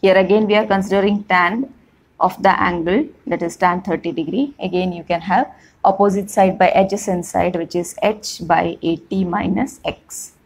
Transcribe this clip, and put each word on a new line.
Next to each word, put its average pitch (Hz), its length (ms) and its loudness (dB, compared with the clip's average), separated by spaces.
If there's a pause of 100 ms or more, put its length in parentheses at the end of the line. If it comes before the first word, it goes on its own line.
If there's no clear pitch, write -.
Here 190 160 6
again 196 300 4
we 202 80 2
are 214 120 2
considering 196 580 0
tan 185 480 0 (480)
of - 220 -2
the 190 180 2
angle, 175 460 0 (200)
that 240 160 -4
is 170 140 -6
tan 180 260 0
thirty 170 300 -4
degree. 190 460 -4
Again 180 340 -2
you 170 120 -12
can 170 160 -2
have 190 300 0 (340)
opposite 196 460 2
side 190 280 2
by 185 100 6
adjacent 190 560 0
side, 175 320 -2
which 170 200 -4
is 175 260 -6
h 208 440 -4
by 170 360 0
A 170 140 0
T 190 280 -4
minus 196 600 -2
x - 480 -10 (140)